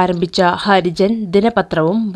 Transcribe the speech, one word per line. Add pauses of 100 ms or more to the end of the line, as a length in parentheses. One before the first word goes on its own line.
ആരംഭിച്ച (240)
ഹരിജൻ (220)
ദിനപത്രവും (160)